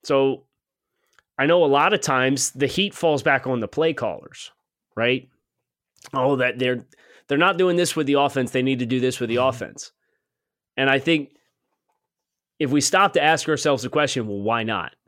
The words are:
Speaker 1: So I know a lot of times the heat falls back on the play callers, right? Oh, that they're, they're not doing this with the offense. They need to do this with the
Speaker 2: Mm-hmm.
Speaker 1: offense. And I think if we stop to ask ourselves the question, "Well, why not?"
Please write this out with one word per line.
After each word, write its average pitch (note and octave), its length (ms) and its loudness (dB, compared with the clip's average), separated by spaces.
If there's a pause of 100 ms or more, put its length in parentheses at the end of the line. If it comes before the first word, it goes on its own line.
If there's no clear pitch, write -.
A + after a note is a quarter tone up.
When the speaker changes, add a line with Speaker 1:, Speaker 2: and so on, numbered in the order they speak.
Speaker 1:
So C3+ 400 0 (920)
I C3+ 100 0
know E3+ 180 4
a - 20 2
lot C#3+ 260 4
of G3+ 80 0
times C3 520 0
the C3 160 -2
heat G3 260 -2
falls D3+ 280 0
back C3+ 240 0
on B2+ 140 -2
the G#2 80 -6
play D#3+ 240 -2
callers, - 580 -8 (460)
right? B2+ 320 0 (880)
Oh, C3 220 2
that B2 220 -2
they're, B2+ 280 -2 (400)
they're C#3+ 100 -2
not F3 220 2
doing F3+ 180 2
this F3 200 0
with D3+ 100 -2
the C#3+ 80 2
offense. C#3 380 0
They B2+ 100 0
need C3 160 0
to B2 80 -2
do B2+ 140 -2
this B2+ 200 -2
with B2 80 -4
the A#2 80 -2
Speaker 2:
Mm-hmm. B2+ 120 2
Speaker 1:
offense. A#2 440 -8 (840)
And C3+ 120 0
I C3+ 120 4
think D3+ 320 -2 (1300)
if C#3+ 100 0
we D3 120 2
stop F#3+ 320 2
to D3+ 80 2
ask D#3 260 2
ourselves C#3+ 360 0
the B2 40 -6
question, C#3 400 -2
"Well, G2+ 140 -8
why A2 220 0
not?" G2 300 -4 (140)